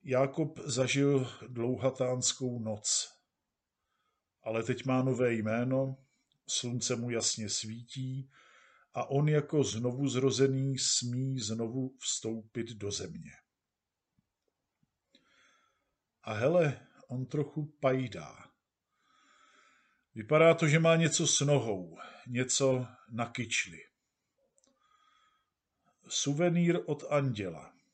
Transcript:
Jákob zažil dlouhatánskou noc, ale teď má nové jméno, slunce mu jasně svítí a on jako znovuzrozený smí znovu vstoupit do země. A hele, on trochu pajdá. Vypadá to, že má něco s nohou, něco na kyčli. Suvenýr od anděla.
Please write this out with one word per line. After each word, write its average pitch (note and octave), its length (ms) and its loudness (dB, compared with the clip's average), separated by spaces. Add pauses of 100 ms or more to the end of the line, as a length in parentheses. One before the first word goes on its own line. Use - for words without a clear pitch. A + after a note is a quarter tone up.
Jákob C#3+ 560 0
zažil C3 720 2 (160)
dlouhatánskou B2 1120 -2
noc, - 580 -4 (1300)
ale A2+ 200 -2
teď - 220 -4
má B2+ 180 2
nové B2 300 2
jméno, B2 640 -2 (500)
slunce B2 480 -4
mu A#2+ 140 -6
jasně A2 400 -2
svítí C3 800 -8 (640)
a - 160 -6
on D3 200 2
jako D3 340 2
znovuzrozený C3 1120 2
smí B2+ 600 -2
znovu A#2 580 -4
vstoupit A2+ 720 -6
do G2+ 220 -6
země. E2+ 400 -10 (3000)
A A2 100 -6
hele, C#3+ 540 2 (200)
on B2+ 180 -6
trochu D3 400 -4
pajdá. B2+ 840 -4 (1600)
Vypadá D3+ 380 6
to, E3 140 2
že D3+ 120 6
má E3 160 6
něco E3 320 2
s - 140 2
nohou, A2+ 560 0 (300)
něco B2+ 600 0 (220)
na A#2 200 -4
kyčli. G#2 500 -6 (2250)
Suvenýr E3+ 800 2
od D3 240 -4
anděla. G#2+ 640 -2 (200)